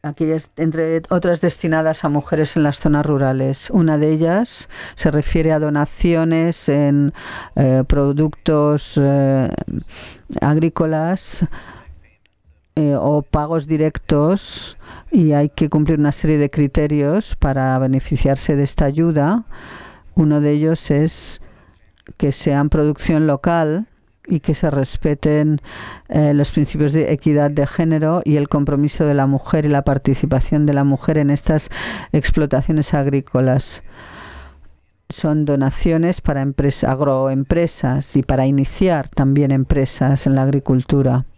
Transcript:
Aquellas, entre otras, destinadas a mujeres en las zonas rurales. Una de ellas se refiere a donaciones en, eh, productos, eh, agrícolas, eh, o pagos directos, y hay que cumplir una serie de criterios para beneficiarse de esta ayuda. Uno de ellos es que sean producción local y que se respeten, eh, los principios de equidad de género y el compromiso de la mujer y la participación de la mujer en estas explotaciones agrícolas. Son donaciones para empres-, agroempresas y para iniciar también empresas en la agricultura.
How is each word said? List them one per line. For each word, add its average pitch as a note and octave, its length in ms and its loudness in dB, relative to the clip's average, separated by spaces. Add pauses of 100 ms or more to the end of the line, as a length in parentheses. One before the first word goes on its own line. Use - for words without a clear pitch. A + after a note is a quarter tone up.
Aquellas, D#3 520 -4
entre E3 540 -2
otras, F3 320 0
destinadas D#3+ 640 0
a D#3 60 0
mujeres D3 480 0
en D#3 60 4
las C#3+ 160 0
zonas D3 260 2
rurales. C3+ 640 -2
Una D#3+ 300 2
de D3+ 120 2
ellas E3 560 -2 (280)
se D#3 160 0
refiere D#3 400 0
a D#3 80 2
donaciones D#3+ 1080 0
en, C#3+ 440 2 (420)
eh, C3 320 2
productos, D3 1120 0
eh, C3+ 480 2 (920)
agrícolas, D#3+ 1040 0 (1300)
eh, D3 260 2
o D3 220 0
pagos D3+ 460 -4
directos, D#3 1080 -2 (360)
y D#3+ 220 4
hay D3 160 2
que D#3 200 -2
cumplir D3+ 300 2
una D3 140 2
serie D3+ 260 0
de C#3+ 100 0
criterios D3 840 0
para C3 420 0
beneficiarse C3+ 760 0
de C#3 80 2
esta D3 220 0
ayuda. D#3 580 0 (720)
Uno D3+ 260 4
de D3 120 2
ellos D#3 360 0
es - 520 -2 (760)
que C#3 140 0
sean C#3+ 380 0
producción D3+ 580 2
local D#3+ 580 0 (420)
y D#3+ 120 -2
que - 140 -2
se D#3 160 0
respeten, D3+ 920 0 (480)
eh, D3 280 2
los D3 160 2
principios D3 420 0
de D#3 180 0
equidad D3 380 2
de C#3+ 160 0
género D#3+ 580 0
y D3+ 140 2
el C#3+ 120 0
compromiso D3 540 0
de D3 120 2
la C3+ 100 2
mujer C#3+ 400 0
y D3 40 2
la C#3+ 120 2
participación C#3 840 0
de C#3+ 60 2
la C#3 100 2
mujer C#3+ 340 0
en C#3+ 140 2
estas D3+ 380 0 (420)
explotaciones D3+ 840 0
agrícolas. C3+ 920 0 (1300)
Son D3+ 340 -2
donaciones D#3+ 800 0
para C#3 220 -2
empres-, C#3 440 -2
agroempresas C3+ 1300 -2
y C3+ 60 4
para C3 240 0
iniciar C#3 640 0
también C#3 420 2
empresas C3+ 760 0
en C3+ 80 4
la C3 80 2
agricultura. C3 840 0 (120)